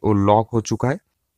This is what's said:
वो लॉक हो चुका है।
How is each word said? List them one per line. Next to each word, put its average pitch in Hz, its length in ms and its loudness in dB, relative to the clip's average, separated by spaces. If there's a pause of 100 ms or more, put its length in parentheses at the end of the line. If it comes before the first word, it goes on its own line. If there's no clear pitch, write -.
वो 107 100 2
लॉक 104 380 2
हो 117 100 -2
चुका 113 260 -4
है। 156 100 -4 (400)